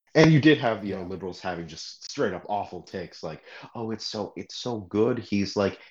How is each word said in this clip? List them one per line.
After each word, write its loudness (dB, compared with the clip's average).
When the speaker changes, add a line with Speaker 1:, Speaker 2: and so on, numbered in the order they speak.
Speaker 1:
And 8
you 8
did 8
have, -2
you -4
know, -8
Speaker 2:
Yeah. -10
Speaker 1:
liberals -8
having -6
just -16
straight -2
up -10
awful -6
takes, -12
like, -10
"Oh, -8
it's -10
so, -6
it's -14
so -6
good. 2
He's, -2
like, 0